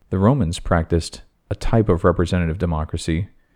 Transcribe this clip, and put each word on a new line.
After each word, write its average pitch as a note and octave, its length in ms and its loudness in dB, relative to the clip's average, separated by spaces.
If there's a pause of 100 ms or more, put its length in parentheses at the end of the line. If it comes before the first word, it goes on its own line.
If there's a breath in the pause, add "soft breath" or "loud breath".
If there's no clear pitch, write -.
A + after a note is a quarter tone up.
The F#2+ 100 -2
Romans G#2 400 2
practiced - 640 -2 (260)
a - 60 -6
type A2+ 340 2
of F2 140 0
representative F2 540 0
democracy E2 720 -4 (260)